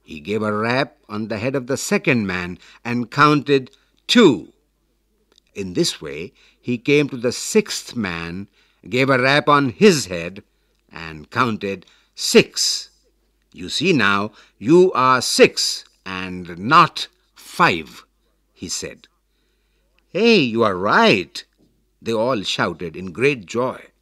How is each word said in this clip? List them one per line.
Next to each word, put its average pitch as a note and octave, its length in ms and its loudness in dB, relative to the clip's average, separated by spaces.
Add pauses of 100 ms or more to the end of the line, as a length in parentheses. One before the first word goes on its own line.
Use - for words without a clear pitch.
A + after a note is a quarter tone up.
He D#2+ 200 -16
gave G#2 200 -4
a G#2+ 160 -2 (120)
rap C#3 280 -2 (120)
on G#2 180 -6
the G#2 120 -6
head C3+ 160 -4
of B2 120 -6
the C3 240 -4
second B2 340 0
man F2+ 320 -6 (280)
and A#2+ 260 -6
counted C#3+ 580 2 (380)
two. E3 460 4 (1000)
In F#2+ 200 -8
this E3 280 -4
way, D#2 300 -12 (380)
he B2 80 -2
came C#3+ 320 2
to C3+ 80 -10
the A#2 160 -2
sixth - 640 -4
man F2 500 -6 (420)
gave C3 200 0
a C3 100 2
rap C#3 280 2
on C#3+ 220 4
his D#3 360 4
head, F2+ 380 -10 (460)
and D#2 400 -16
counted G2+ 560 -4 (300)
six. - 760 0 (640)
"You F2 160 -14
see F3+ 240 0
now, G2+ 380 0 (260)
you F3 360 4
are B2+ 280 2
six - 640 2 (200)
and F#2 520 -10
not D3 500 2 (280)
five," G2 680 -4 (480)
he - 140 -14
said. - 400 -12 (1000)
"Hey, G#3+ 300 4
you A2+ 240 2
are G2+ 120 2
right," A#2 680 0 (580)
they A2+ 120 -4
all A2+ 300 0
shouted F2 520 -4
in F2+ 160 -12
great A#2 340 -2
joy. A2+ 460 -6 (100)